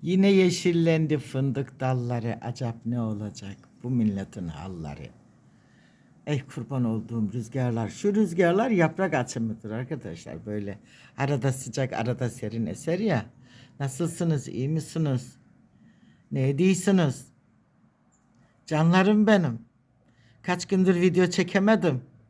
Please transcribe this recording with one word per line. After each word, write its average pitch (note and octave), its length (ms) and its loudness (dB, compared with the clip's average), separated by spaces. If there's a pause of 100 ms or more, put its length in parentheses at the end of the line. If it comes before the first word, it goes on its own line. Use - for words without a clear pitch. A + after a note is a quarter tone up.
Yine F#3+ 260 4
yeşillendi E3+ 880 4
fındık C3+ 600 -4
dalları. A#2+ 640 -2
Acap A#2 340 -6 (100)
ne A#2+ 160 -4
olacak G#2 560 -8 (260)
bu A#2+ 60 -8
milletin G#2 580 -2
halleri? D#2 640 -12 (1160)
Ey C#3+ 180 -2
kurban B2+ 400 -4
olduğum A2 480 -4
rüzgarlar. A#2 560 -2
Şu G3+ 260 -2
rüzgarlar F#3+ 540 2
yaprak F3+ 440 2
açımıdır A2+ 580 -4
arkadaşlar. A2 760 -10
Böyle G#2 340 -6 (380)
arada C#3 340 0
sıcak, B2+ 420 -4
arada A#2 360 -2
serin A2 360 -6
eser D#3+ 340 -4
ya. F#3 260 0 (540)
Nasılsınız, D#3+ 680 -2
iyi C3 220 -4
misiniz? D3+ 680 -2 (960)
Ne C3+ 180 0
ediyorsunuz? F3+ 760 2 (1400)
Canlarım F#3 640 4
benim. E3+ 320 4 (840)
Kaç F3+ 240 -4
gündür F#3 360 4
video F3+ 260 6
çekemedim. F3+ 720 2 (280)